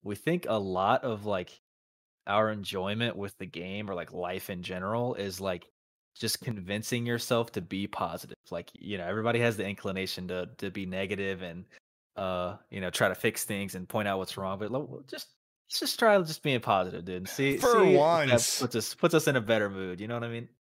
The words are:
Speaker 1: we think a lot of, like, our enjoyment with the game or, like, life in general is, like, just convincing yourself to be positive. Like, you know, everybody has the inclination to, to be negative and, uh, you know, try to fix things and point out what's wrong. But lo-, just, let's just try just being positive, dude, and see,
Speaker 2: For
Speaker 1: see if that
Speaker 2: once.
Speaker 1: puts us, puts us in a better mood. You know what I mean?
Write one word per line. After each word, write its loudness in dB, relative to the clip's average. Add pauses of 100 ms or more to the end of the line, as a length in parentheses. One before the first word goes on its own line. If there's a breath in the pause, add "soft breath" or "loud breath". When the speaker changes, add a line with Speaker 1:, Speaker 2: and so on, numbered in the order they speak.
Speaker 1:
we -6
think 0
a 2
lot 2
of, -4
like, -2 (720)
our 4
enjoyment -2
with -8
the -10
game -8
or, -2
like, -6
life -4
in -6
general -2
is, -6
like, -4 (480)
just -4
convincing -4
yourself 0
to -4
be -4
positive. -6 (140)
Like, -8
you -8
know, -6
everybody 0
has 4
the -4
inclination -4
to, -4
to -6
be -6
negative -4
and, -10 (500 soft breath)
uh, -2 (140)
you -8
know, -4
try 2
to 2
fix -2
things -6
and -10
point -2
out 0
what's -6
wrong. -4
But -6
lo-, -8
just, -14 (420)
let's -6
just -4
try 8
just -6
being 2
positive, 0
dude, -4
and -8
see, 0
Speaker 2:
For 2
Speaker 1:
see 6
if 8
that 10
Speaker 2:
once. 4
Speaker 1:
puts -2
us, -2
puts 4
us 6
in 4
a 4
better 4
mood. -6
You -6
know -4
what -4
I -6
mean? -10 (160)